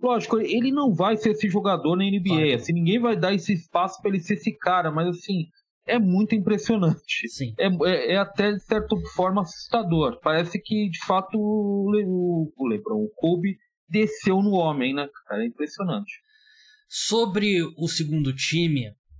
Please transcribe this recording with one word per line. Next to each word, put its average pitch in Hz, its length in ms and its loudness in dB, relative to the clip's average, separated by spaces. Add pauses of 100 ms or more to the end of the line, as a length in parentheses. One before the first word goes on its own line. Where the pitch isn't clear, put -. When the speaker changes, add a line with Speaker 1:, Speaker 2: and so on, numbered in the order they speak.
Speaker 1:
lógico, 226 380 0
ele 233 320 0
não 277 220 2
vai 196 240 2
ser 214 140 2
esse 214 180 0
jogador 180 480 0
na 196 80 2
N 196 160 0
B 185 100 -2
A, 170 40 2
Speaker 2:
Claro. 151 200 4
Speaker 1:
assim, 165 180 -2
ninguém 175 260 2
vai 233 200 0
dar 185 140 2
esse 202 180 0
espaço 180 500 -2
pra 208 80 0
ele 196 120 0
ser 208 140 -2
esse 214 220 -4
cara, 180 320 0
mas, 160 200 0
assim, 175 380 -4 (380)
é 240 140 0
muito 202 360 2
impressionante. 202 920 0
Speaker 2:
Sim. 117 320 -8
Speaker 1:
É, 196 80 2
é, 170 460 0
é 190 40 4
até, 202 360 0
de 190 100 -6
certa 214 320 -2 (180)
forma, 190 280 0
assustador. 170 840 0
Parece 165 400 0
que, 214 260 0
de - 160 -10
fato, 190 320 0
o 208 540 0
Le-, 208 160 2
o, 175 480 0
o 131 120 -2
LeBron, 110 360 -2
o 107 100 -6
Kobe, 175 440 0 (320)
desceu 202 520 2
no 202 100 2
homem, 151 420 0
né, 143 120 -4 (220)
cara? 107 160 -4
É 117 40 -2
impressionante. 135 680 -6 (720)
Speaker 2:
Sobre 202 760 0 (160)
o 165 120 -2
segundo 151 440 0
time, 147 560 0 (300)